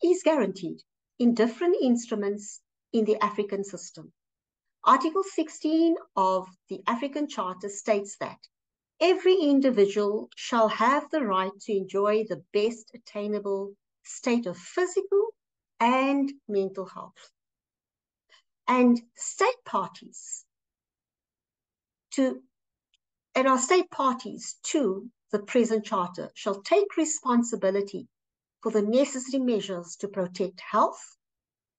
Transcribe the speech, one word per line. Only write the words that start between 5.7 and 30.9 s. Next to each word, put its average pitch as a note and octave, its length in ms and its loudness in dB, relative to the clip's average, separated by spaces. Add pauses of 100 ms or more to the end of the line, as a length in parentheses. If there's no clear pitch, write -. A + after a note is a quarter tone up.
of F#3 320 2 (220)
the F#3+ 180 -10
African C#4 400 -4
Charter F#3+ 420 -8
states G3+ 520 -4
that - 180 -10 (600)
every F4+ 340 4
individual A#3 1000 2
shall A3+ 320 2
have C4 420 0
the D#4 120 -2
right F#3+ 300 0 (100)
to - 100 -8
enjoy G3+ 520 0
the F3 180 -8 (120)
best A3 420 -2
attainable G3+ 760 -6 (300)
state A#3+ 420 -2
of F3 120 -8
physical G4 720 -2 (520)
and C4+ 520 2 (160)
mental F#3+ 380 -4
health. - 460 -20 (1400)
And B3 320 6 (160)
state - 500 -2
parties - 800 -8 (1700)
to, C4 300 0 (920)
and C4 120 2
our B3+ 120 4
state F4+ 300 2
parties A#3+ 760 -4
to G#3 440 0 (240)
the G#3+ 80 0
present A3 460 0
charter F3+ 480 -4
shall G3+ 280 -6
take G4+ 360 2
responsibility G3+ 1120 0 (540)
for A3+ 100 -4
the G#3+ 100 2
necessary B3+ 600 0
measures G3 600 -4
to G3+ 80 -6
protect F#3 500 -6
health - 420 0 (760)